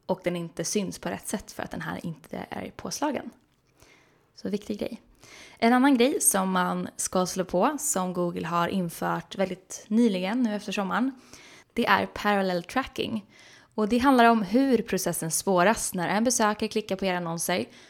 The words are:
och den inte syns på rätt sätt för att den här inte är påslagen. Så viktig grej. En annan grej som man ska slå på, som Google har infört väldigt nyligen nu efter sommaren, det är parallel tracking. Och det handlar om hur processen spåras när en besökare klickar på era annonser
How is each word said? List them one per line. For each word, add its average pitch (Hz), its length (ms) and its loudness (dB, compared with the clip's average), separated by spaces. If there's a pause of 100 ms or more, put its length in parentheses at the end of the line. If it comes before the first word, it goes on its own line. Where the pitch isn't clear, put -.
och 185 180 -2
den 175 120 -2
inte 170 280 -8
syns 180 340 -4
på - 100 -8
rätt 190 200 -8
sätt - 240 -8
för - 100 -10
att - 80 -10
den 175 100 -10
här 165 260 -8
inte - 440 -10
är - 260 -10
påslagen. - 540 -6 (1040)
Så - 140 -10
viktig 208 300 -6
grej. - 240 -8 (560)
En 233 140 4
annan 254 240 6
grej 277 240 2
som 190 300 2
man 180 460 0
ska 185 300 0
slå 185 180 -4
på, 214 360 2
som 185 320 -2
Google 175 340 -4
har 170 220 0
infört 170 680 -4
väldigt - 520 -6
nyligen 214 540 2
nu 214 120 0
efter 202 180 -6
sommaren, 202 400 -2 (600)
det 226 140 0
är 190 200 4
parallel 190 560 0
tracking. - 640 -6 (480)
Och 214 140 -2
det 240 100 2
handlar 254 260 6
om 226 180 6
hur 233 400 4
processen 175 480 -2
spåras 190 640 2
när 175 140 -2
en 202 160 0
besökare 220 440 0
klickar 208 280 -4
på 196 80 -4
era 180 120 0
annonser 175 480 -2 (260)